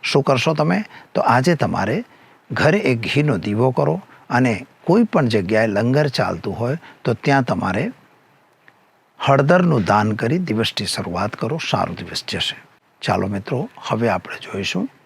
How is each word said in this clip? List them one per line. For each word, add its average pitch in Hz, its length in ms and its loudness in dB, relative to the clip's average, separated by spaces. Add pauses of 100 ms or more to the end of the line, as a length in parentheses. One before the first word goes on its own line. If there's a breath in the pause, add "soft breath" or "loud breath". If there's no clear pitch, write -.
શું 139 200 2
કરશો 143 300 0
તમે? 170 300 0 (320 loud breath)
તો - 60 2
આજે 131 340 4
તમારે 113 480 -2 (480 soft breath)
ઘરે 165 260 2
એક 123 240 0
ઘીનો 143 360 0
દીવો 107 340 0
કરો 156 300 0 (280 loud breath)
અને 123 360 2 (180)
કોઈ 214 200 4
પણ 156 240 2
જગ્યાએ 110 400 2
લંગર 120 400 2
ચાલતું 98 520 -4
હોય 123 180 -2 (260 loud breath)
તો - 100 0
ત્યાં 139 300 2
તમારે 104 480 -2 (1300)
હળદરનું 143 640 4
દાન 104 280 2
કરી 113 260 -2
દિવસની 113 480 -2
શરૂઆત 92 500 -6
કરો. 147 240 -4 (100)
સારો 90 240 0
દિવસ 85 340 -10
જશે. - 280 -6 (460)
ચાલો 95 260 0
મિત્રો, 113 500 -6
હવે 113 320 -2
આપણે 92 280 -4
જોઈશું 95 520 -6 (160)